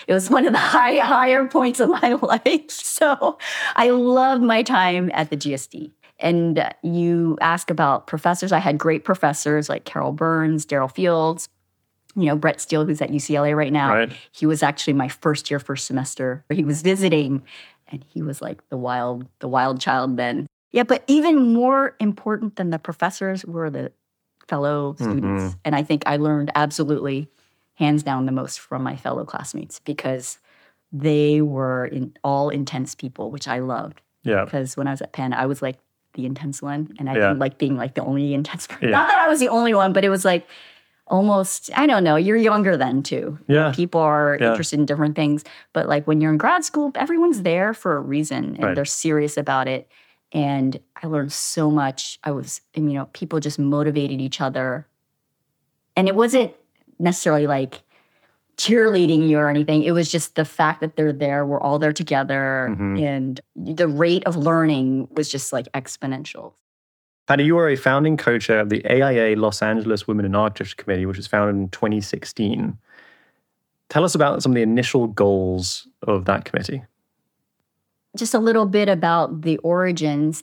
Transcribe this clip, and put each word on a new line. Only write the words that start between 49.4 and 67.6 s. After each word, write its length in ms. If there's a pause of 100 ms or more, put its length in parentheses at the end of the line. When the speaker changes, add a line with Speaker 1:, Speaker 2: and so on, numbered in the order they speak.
Speaker 1:
it. 200 (460)
And 460 (220)
I 60
learned 240
so 400
much. 520
I 80
was, 280 (140)
and, 180
you 60
know, 160
people 260
just 200
motivated 600
each 220
other. 460 (1080)
And 140
it 60
wasn't 360 (480)
necessarily, 480
like, 360 (760)
cheerleading 720
you 80
or 120
anything. 340
It 80
was 200
just 240
the 80
fact 380
that 140
they're 180
there. 320
We're 160
all 180
there 140
together. 800
Speaker 2:
Mm-hmm. 260
Speaker 1:
And 440 (140)
the 320
rate 380
of 100
learning 760
was 180
just, 240
like, 200
exponential. 800 (720)
Speaker 2:
Patty, 180
you 120
are 120